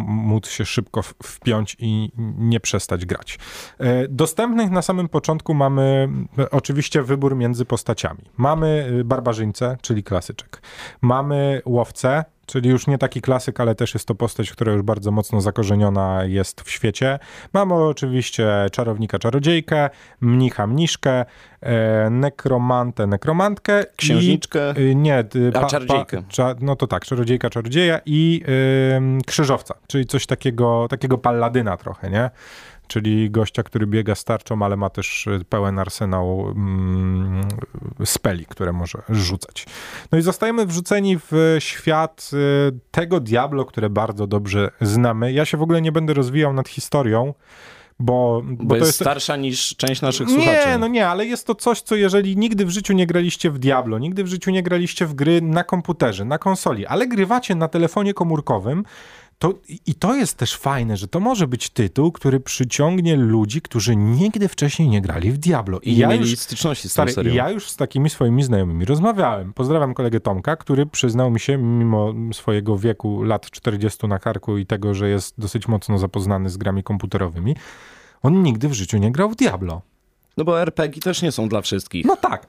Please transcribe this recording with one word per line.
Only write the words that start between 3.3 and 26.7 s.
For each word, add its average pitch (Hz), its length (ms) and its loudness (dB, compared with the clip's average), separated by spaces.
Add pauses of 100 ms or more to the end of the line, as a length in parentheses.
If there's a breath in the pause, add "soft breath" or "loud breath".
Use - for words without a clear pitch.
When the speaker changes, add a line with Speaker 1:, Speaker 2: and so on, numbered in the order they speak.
Speaker 1:
E, 127 280 0
dostępnych 196 640 0
na 180 100 2
samym 180 280 -2
początku 156 440 -2
mamy, 135 560 2 (300)
e, 139 120 0
oczywiście 143 520 0
wybór 135 320 0
między 120 300 0
postaciami. - 560 -4 (160)
Mamy, 151 500 2 (120)
y, 123 40 0
barbarzyńcę, 120 760 -2
czyli 107 220 -2
klasyczek. - 580 -6 (400 loud breath)
Mamy 139 640 2
łowcę, 127 600 0 (200)
czyli 123 240 0
już 127 180 2
nie 143 100 2
taki 127 240 -4
klasyk, 127 380 0
ale 117 160 2
też - 180 -2
jest - 140 -6
to 110 80 -2
postać, 110 360 -4
która 110 220 0
już 104 80 2
bardzo 101 300 -2
mocno 104 300 0
zakorzeniona 98 840 2
jest 95 360 -2
w - 80 -16
świecie. 131 500 -2 (340 loud breath)
Mamy 196 200 2
oczywiście 131 760 0 (240)
czarownika, 110 480 -2
czarodziejkę, 147 680 2 (320 loud breath)
mnicha, 120 460 2
mniszkę, 127 580 0 (360 loud breath)
e, 110 480 2
nekromantę, 123 1000 0
nekromantkę 190 760 0
i - 20 -4 (120)
Speaker 2:
Księżniczkę. 156 800 2
Speaker 1:
y, 135 180 4
nie, 143 240 4 (160)
y, 123 200 4
Speaker 2:
A, 123 60 2
Speaker 1:
pa-, 139 60 2
Speaker 2:
czarodziejkę. 135 540 -2
Speaker 1:
pa-, 95 120 -16
cza-, 127 280 0
no 139 140 0